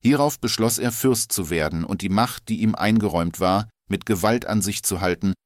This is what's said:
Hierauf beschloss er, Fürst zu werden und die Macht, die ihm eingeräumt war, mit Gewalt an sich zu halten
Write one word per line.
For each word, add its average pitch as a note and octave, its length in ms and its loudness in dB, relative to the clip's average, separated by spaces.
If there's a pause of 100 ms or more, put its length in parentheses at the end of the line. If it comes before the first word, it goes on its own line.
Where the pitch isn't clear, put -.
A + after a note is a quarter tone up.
Hierauf C#3+ 380 2
beschloss A2+ 400 0
er, A#2+ 120 -2
Fürst A#2 400 0
zu E2+ 200 -4
werden E2 320 0
und - 180 -4
die G2 80 -4
Macht, G#2 400 0
die A2+ 120 -2
ihm A2 120 2
eingeräumt F#2+ 680 0
war, G2 300 0 (180)
mit G2 180 -4
Gewalt A2 420 0
an G#2+ 140 0
sich G2+ 220 -4
zu F2 180 -4
halten F#2+ 320 0 (120)